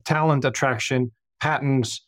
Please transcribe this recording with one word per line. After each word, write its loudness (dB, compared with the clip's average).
talent 2
attraction, -2
patents, 0